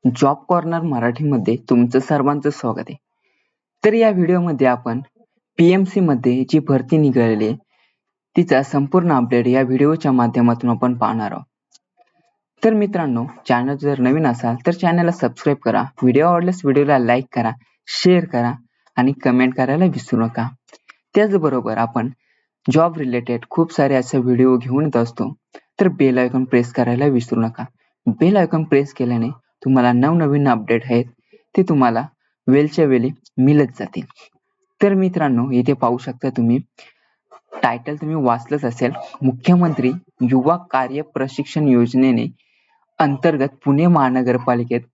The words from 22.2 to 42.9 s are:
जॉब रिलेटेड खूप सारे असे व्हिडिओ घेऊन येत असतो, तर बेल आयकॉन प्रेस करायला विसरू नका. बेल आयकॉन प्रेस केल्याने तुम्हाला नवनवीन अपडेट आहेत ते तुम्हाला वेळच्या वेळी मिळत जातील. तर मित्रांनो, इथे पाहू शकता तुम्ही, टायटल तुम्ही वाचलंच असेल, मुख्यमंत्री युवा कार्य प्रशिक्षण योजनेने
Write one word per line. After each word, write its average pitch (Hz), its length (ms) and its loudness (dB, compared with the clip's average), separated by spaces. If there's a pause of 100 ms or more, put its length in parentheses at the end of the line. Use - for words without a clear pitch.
जॉब 165 240 2
रिलेटेड 120 420 -4 (100)
खूप 165 240 -2
सारे 139 220 0
असे 131 220 -2
व्हिडिओ 127 400 2
घेऊन 131 280 -2
येत 131 120 -2
असतो, 117 360 -4 (220)
तर - 320 -2
बेल 135 300 2
आयकॉन 127 260 0
प्रेस 120 300 0
करायला 120 320 0
विसरू 120 360 0
नका. 113 220 -6 (420)
बेल 165 320 2
आयकॉन 165 260 0
प्रेस 143 300 0
केल्याने 120 360 -2 (360)
तुम्हाला 127 260 4
नवनवीन 143 560 2
अपडेट 113 380 0
आहेत 120 200 0 (520)
ते 190 60 2
तुम्हाला 135 440 0 (400)
वेळच्या 147 380 2
वेळी 131 240 0 (280)
मिळत 143 300 4 (120)
जातील. - 260 -10 (760)
तर 202 120 2
मित्रांनो, 151 580 0
इथे 123 220 0
पाहू 123 240 -2
शकता 131 320 -8
तुम्ही, 120 300 0 (1040)
टायटल 123 320 -4
तुम्ही 156 200 -6
वाचलंच 135 500 -2
असेल, 120 260 -2 (300)
मुख्यमंत्री 143 720 2 (300)
युवा 131 360 2 (140)
कार्य 131 300 -4
प्रशिक्षण 139 640 -4
योजनेने 123 600 2 (720)